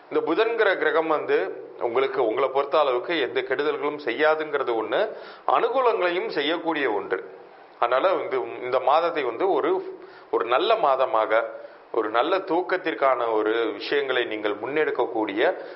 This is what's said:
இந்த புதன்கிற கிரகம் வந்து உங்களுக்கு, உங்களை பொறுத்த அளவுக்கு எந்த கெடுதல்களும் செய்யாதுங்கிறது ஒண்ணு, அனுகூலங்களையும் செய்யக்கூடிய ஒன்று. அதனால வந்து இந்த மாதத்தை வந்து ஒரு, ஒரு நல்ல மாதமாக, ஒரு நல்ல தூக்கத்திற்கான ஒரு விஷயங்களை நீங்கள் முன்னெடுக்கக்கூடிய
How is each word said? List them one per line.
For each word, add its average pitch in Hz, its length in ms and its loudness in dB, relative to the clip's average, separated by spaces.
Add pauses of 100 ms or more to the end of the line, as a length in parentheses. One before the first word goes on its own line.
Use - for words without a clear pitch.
இந்த 147 220 0
புதன்கிற 214 460 2
கிரகம் 156 300 2
வந்து 151 540 0 (180)
உங்களுக்கு, 131 480 0
உங்களை 123 220 2
பொறுத்த 139 300 2
அளவுக்கு 139 420 0
எந்த 123 200 -2
கெடுதல்களும் 143 640 -2
செய்யாதுங்கிறது 151 680 0 (100)
ஒண்ணு, 151 320 -2 (320)
அனுகூலங்களையும் 220 840 2
செய்யக்கூடிய 160 600 -2
ஒன்று. 95 380 -4 (500)
அதனால 135 340 2
வந்து 120 480 -4
இந்த 127 180 0
மாதத்தை 147 460 2
வந்து 123 260 0
ஒரு, 170 480 -2 (320)
ஒரு - 140 0
நல்ல 160 300 2
மாதமாக, 117 720 2 (460)
ஒரு - 180 0
நல்ல 135 280 2
தூக்கத்திற்கான 160 920 0
ஒரு 110 400 2
விஷயங்களை 127 540 0
நீங்கள் 107 300 -4
முன்னெடுக்கக்கூடிய 123 1040 0 (180)